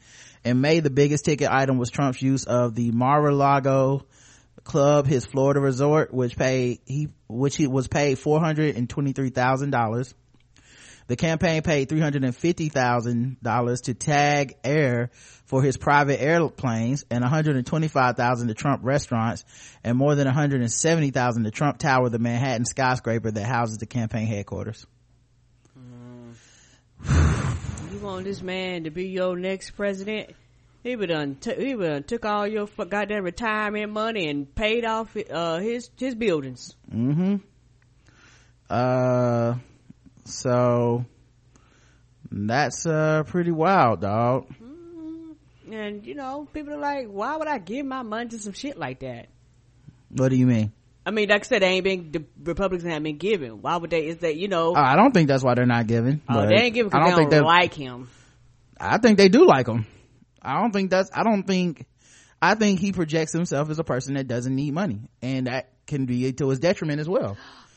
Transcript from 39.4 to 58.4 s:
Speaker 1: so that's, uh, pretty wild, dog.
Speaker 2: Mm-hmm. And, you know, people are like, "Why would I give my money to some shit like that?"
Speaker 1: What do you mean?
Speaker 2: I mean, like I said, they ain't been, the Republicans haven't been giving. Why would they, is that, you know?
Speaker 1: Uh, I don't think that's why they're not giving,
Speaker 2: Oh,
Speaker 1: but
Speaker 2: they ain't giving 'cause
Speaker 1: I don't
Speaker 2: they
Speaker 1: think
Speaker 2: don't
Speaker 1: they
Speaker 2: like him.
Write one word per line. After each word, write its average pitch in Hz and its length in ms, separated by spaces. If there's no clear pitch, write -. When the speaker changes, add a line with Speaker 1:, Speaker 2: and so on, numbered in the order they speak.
Speaker 1:
so 120 800
that's, 113 560
uh, 156 400
pretty 170 260
wild, 156 500
dog. 117 480
Speaker 2:
Mm-hmm. 320 1200
And, 208 320
you 269 100
know, 277 360
people 294 220
are 294 60
like, 285 280
"Why 214 300
would 311 100
I 285 120
give 233 260
my 262 180
money 226 260
to 226 100
some 208 140
shit - 240
like 131 220
that?" 120 280
Speaker 1:
What 127 200
do 131 60
you 127 120
mean? 110 240
Speaker 2:
I 180 60
mean, 208 180
like 208 120
I - 20
said, 226 180
they 185 60
ain't 185 160
been, 180 280
the 151 140
Republicans 175 440
haven't 151 160
been 156 140
giving. 147 440
Why 147 160
would 170 120
they, 160 180
is 165 100
that, 160 200
you 185 100
know? 170 260
Speaker 1:
Uh, 151 80
I 135 140
don't 247 180
think 165 140
that's 135 160
why 123 100
they're 123 120
not 120 220
giving, 117 420
Speaker 2:
Oh, - 40
Speaker 1:
but 104 160
Speaker 2:
they 107 60
ain't 233 180
giving 226 180
'cause 139 80
Speaker 1:
I 156 40
don't 175 80
Speaker 2:
they 170 100
Speaker 1:
think 147 100
Speaker 2:
don't 151 100
Speaker 1:
they 147 40
Speaker 2:
like 170 280
him. 127 360